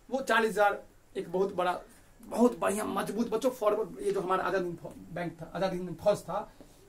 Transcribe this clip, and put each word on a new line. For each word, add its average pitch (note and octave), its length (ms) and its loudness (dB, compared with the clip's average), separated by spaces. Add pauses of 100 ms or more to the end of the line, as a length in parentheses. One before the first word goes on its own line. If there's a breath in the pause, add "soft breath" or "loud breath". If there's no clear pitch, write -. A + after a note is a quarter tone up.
(100)
वो C4 100 0
चालीस A3+ 300 4
हजार G3+ 320 4 (340)
एक F3+ 160 -6
बहुत F#3+ 220 0
बड़ा, F3+ 260 0 (420 loud breath)
बहुत A#3 360 2
बढ़िया G3+ 260 0
मजबूत G3 440 -2
बच्चों A3 220 0
फॉरवर्ड, G#3 380 0 (120)
ये G3+ 120 0
जो - 80 0
हमारा F#3 240 0
आजाद F#3+ 180 0
हिंद F3 160 -6
फौ-, - 180 -12
bank E3+ 440 -8
था, E3 140 -12
आजाद E3+ 180 0
हिंद F3+ 320 -4
फौज G#3 160 4
था, G3+ 320 -6 (360 loud breath)